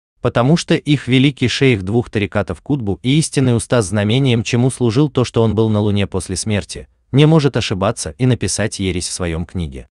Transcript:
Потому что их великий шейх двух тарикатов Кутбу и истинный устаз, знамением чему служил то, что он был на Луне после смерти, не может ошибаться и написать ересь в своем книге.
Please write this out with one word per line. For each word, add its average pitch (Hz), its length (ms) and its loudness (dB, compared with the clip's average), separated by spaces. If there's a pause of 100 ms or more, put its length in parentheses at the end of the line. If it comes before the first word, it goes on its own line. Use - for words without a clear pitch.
(220)
Потому 127 340 2
что - 180 0
их 147 320 0
великий 131 420 2
шейх 123 340 2
двух 107 260 -2
тарикатов 101 540 -4
Кутбу 110 400 -4
и 135 160 2
истинный 131 360 0
устаз, 117 320 0
знамением 113 560 2
чему 127 280 0
служил 127 400 0
то, 127 140 0
что - 180 0
он 110 120 2
был 110 140 2
на 107 120 2
Луне 101 260 0
после 92 280 -6
смерти, - 540 -6 (240)
не 143 140 6
может 147 320 4
ошибаться 98 580 -4
и 127 80 -2
написать 107 540 -2
ересь 90 280 -4
в - 60 -10
своем 85 320 -4
книге. 69 420 -10 (100)